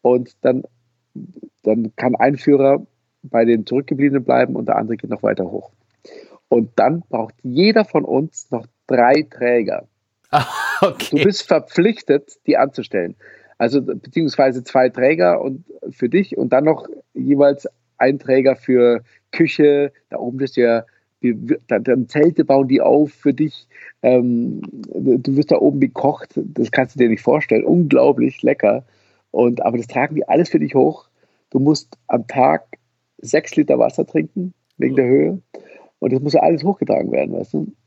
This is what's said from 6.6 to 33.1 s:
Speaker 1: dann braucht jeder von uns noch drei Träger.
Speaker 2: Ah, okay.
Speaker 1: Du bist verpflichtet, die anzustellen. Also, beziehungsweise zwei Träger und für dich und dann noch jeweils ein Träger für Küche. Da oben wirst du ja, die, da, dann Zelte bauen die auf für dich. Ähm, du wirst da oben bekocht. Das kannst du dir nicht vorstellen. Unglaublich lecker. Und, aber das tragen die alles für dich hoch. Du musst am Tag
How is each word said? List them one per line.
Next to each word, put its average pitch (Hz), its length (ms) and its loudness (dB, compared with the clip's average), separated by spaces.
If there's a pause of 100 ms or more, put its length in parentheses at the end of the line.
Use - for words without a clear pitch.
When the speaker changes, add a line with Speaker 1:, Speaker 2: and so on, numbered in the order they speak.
Speaker 1:
dann 139 320 0
braucht 110 340 -8
jeder 196 420 2
von - 200 -2
uns - 460 -4
noch 113 140 -6 (220)
drei 131 420 2
Träger. 120 580 -2 (440)
Speaker 2:
Ah, 147 160 0 (340)
okay. - 360 -2
Speaker 1:
Du 151 60 0
bist 196 200 0
verpflichtet, - 920 0 (100)
die 156 100 2
anzustellen. 104 580 -4 (420)
Also, 127 240 0
beziehungsweise 131 800 -2
zwei 127 260 2
Träger 160 520 2
und 135 240 -8 (240)
für 131 180 -4
dich 190 300 0
und 120 160 -2
dann 135 100 4
noch 156 240 0 (260)
jeweils 139 540 0 (300)
ein 135 220 0
Träger 131 360 2
für 120 480 2 (280)
Küche. 143 600 2 (180)
Da - 80 -10
oben 120 220 -8
wirst 131 160 -6
du 127 60 0
ja, 117 240 2 (360)
die, 120 140 0 (320)
da, 110 120 0
dann 123 280 0
Zelte 156 380 0
bauen 135 240 2
die 135 100 2
auf 143 320 2
für - 220 -2
dich. 151 340 -4 (340)
Ähm, 123 600 0 (320)
du 131 420 0
wirst 147 160 -2
da - 60 0
oben 143 240 0
bekocht. 139 540 -2
Das 117 360 -6
kannst 131 240 -2
du 143 40 -12
dir 120 100 4
nicht 110 120 -2
vorstellen. 127 440 0
Unglaublich 135 800 2
lecker. 123 420 0 (460)
Und, 120 320 0
aber 117 140 -2
das 120 100 -6
tragen 143 280 -4
die - 120 -4
alles 165 220 2
für 160 100 2
dich 151 140 -4
hoch. 139 360 0 (400)
Du 135 100 -14
musst 143 380 -2 (100)
am 120 200 -2
Tag 139 360 0 (540)